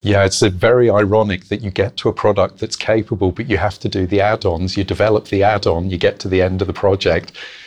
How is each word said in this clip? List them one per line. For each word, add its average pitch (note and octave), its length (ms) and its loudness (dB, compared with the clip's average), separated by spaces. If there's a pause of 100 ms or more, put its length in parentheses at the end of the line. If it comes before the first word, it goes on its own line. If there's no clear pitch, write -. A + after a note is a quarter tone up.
Yeah, G2+ 220 4
it's, - 180 0
uh, A2+ 60 4
very A#2 420 4
ironic G#2 600 2
that G#2 120 -4
you G2+ 80 -6
get F#2+ 280 -4
to - 100 -2
a A2 40 0
product G2+ 460 0
that's - 160 -8
capable, G#2 560 -2
but - 180 -6
you G2+ 80 0
have G2+ 220 -2
to - 100 -6
do G2 160 -2
the G2 160 0
add-ons. F#2+ 560 -2
You G2+ 60 -2
develop G#2 460 0
the G2 160 0
add-on, F#2+ 460 0
you F#2 60 -4
get G2 240 0
to - 80 -8
the F#2 140 2
end F#2 180 0
of G2 60 -4
the F#2 60 -4
project, F#2+ 580 0 (360)